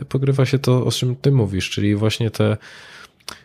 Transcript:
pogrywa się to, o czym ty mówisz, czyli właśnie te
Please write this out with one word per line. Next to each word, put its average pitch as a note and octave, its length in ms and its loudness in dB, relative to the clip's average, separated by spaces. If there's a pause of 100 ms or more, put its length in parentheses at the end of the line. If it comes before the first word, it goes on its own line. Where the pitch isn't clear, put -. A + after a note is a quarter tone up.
pogrywa C3+ 360 0
się C3 140 0
to, B2+ 260 2
o A#2 60 -2
czym B2 240 -2
ty C#3+ 160 0
mówisz, G2 380 2
czyli G2+ 260 0
właśnie G#2+ 360 0
te G#2+ 260 0 (880)